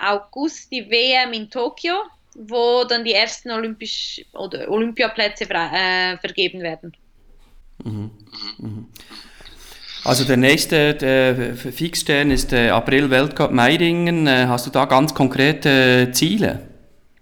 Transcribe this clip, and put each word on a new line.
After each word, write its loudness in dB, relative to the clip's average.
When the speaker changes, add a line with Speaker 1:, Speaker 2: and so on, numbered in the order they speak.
Speaker 1:
August -6
die -10
W 0
M 0
in -10
Tokio, -6
wo 0
dann -2
die 0
ersten -2
Olympisch-, -8
oder -10
Olympiaplätze -2
frei, -2
äh, -10
vergeben -4
werden. -12
Speaker 2:
Mhm. -8
Mhm. -12
Also 0
der 2
nächste, 4
der 2
F-, -6
Fixstern 0
ist 0
der 4
April 2
Weltcup 2
Meiringen. 2
Äh, 4
hast 0
du -10
da 2
ganz 4
konkrete 4
Ziele? -2